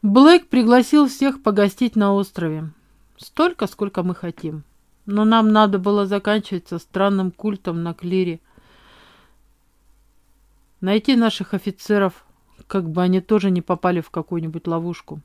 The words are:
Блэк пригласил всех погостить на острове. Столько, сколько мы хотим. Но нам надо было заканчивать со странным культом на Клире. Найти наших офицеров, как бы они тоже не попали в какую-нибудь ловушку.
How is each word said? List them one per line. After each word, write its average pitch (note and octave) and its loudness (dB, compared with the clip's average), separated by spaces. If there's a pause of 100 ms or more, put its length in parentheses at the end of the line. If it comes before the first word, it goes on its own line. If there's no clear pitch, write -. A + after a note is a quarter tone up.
Блэк C#4 6
пригласил B3+ 4
всех C4+ -4
погостить G#3 0
на G3+ 2
острове. E3 -6 (460)
Столько, E4 -4
сколько G3 -6
мы F3+ -4
хотим. D#3+ -12 (420)
Но G#3 0
нам A3 4
надо G#3+ 2
было G3+ 0
заканчивать G3+ -4
со E3+ -8
странным F#3+ -2
культом F#3 -8
на E3+ -6
Клире. F3+ -4 (2500)
Найти G#3+ 0
наших A3 -2
офицеров, G3 -4 (400)
как F3 -6
бы E3 -4
они F#3 0
тоже G3+ 0
не F3+ -2
попали F3 -2
в - -16
какую-нибудь D#3+ -8
ловушку. E3 -8